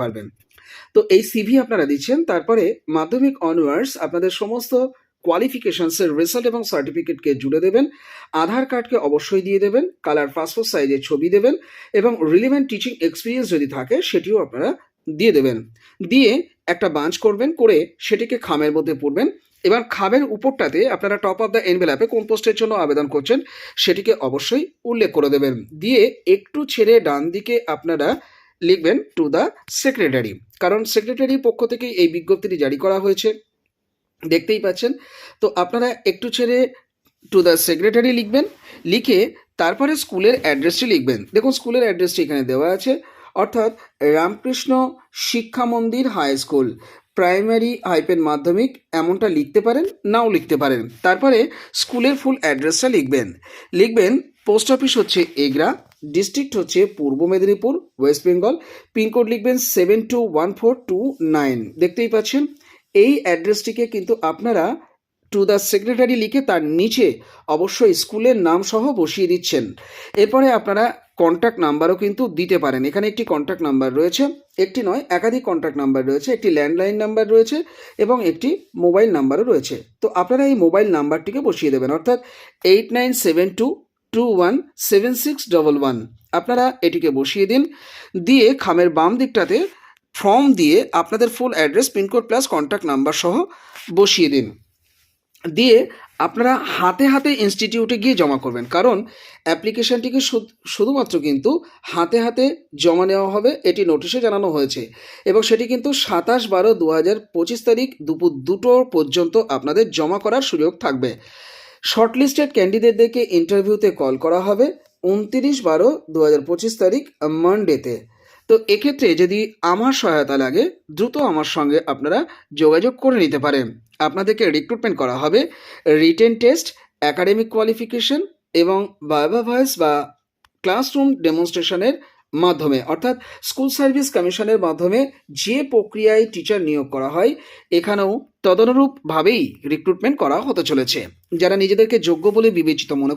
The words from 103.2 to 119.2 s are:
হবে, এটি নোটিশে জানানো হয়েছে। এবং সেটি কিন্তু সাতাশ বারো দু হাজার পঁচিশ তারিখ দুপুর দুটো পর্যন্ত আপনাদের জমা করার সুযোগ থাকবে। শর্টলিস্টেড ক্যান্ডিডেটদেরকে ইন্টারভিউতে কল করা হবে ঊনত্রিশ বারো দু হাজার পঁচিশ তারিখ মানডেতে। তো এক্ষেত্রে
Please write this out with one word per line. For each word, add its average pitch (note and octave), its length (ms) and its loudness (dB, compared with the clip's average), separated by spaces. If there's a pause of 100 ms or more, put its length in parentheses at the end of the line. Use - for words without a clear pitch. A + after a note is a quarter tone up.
হবে, A3 160 0 (180)
এটি F3+ 120 0 (100)
নোটিশে E3+ 340 -2
জানানো G3+ 300 0
হয়েছে। C3+ 260 -2 (480)
এবং G#3 200 4
সেটি A3+ 220 2
কিন্তু B3+ 180 -2 (140)
সাতাশ A3+ 380 0 (120)
বারো F#3 160 4 (120)
দু D#3+ 140 0
হাজার F3+ 220 2 (160)
পঁচিশ F3+ 340 -4
তারিখ A#3+ 220 2 (180)
দুপুর D#3+ 240 0 (160)
দুটো G3 240 0 (220)
পর্যন্ত E3+ 420 0 (200)
আপনাদের D3 300 2 (120)
জমা E3 280 -2
করার B3 260 0
সুযোগ D#3+ 200 0 (120)
থাকবে। B2+ 280 -2 (800)
শর্টলিস্টেড C4+ 640 2
ক্যান্ডিডেটদেরকে A3+ 640 2 (180)
ইন্টারভিউতে G3+ 500 2 (100)
কল C3+ 240 0
করা E3 240 2
হবে G#3 180 2 (460)
ঊনত্রিশ A#3+ 460 0 (100)
বারো E3 200 4 (260)
দু D#3+ 120 0
হাজার D3+ 220 4
পঁচিশ F3 340 -4
তারিখ G#3 220 2 (400)
মানডেতে। E3+ 520 0 (540)
তো A3 60 6 (180)
এক্ষেত্রে C#4 340 0 (140)